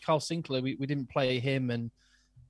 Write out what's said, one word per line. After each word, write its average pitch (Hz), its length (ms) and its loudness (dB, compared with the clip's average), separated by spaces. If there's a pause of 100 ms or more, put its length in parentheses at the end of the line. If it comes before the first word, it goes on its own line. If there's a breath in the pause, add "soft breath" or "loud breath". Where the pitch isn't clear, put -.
Carl 156 140 4
Sinclair. 143 420 -2
We, 131 140 -2
we 139 120 -4
didn't 143 220 -2
play 127 300 2
him, 131 320 0
and, 117 200 -2 (580)